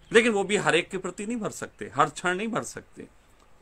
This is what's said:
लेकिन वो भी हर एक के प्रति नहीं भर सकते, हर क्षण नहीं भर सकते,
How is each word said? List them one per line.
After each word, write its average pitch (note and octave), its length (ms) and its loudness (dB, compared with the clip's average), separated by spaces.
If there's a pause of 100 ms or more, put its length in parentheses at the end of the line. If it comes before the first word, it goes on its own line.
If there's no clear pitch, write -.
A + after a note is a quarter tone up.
(120)
लेकिन A#3 200 6
वो G3 120 2
भी G3 140 0
हर D3+ 180 4
एक E3+ 140 2
के F#3+ 80 -6
प्रति F#3 280 -8
नहीं A#3+ 120 -4
भर G3+ 120 -4
सकते, - 460 -12
हर D3+ 140 4
क्षण F3+ 260 -2
नहीं G#3+ 120 -4
भर D#3+ 160 -4
सकते, - 440 -14 (540)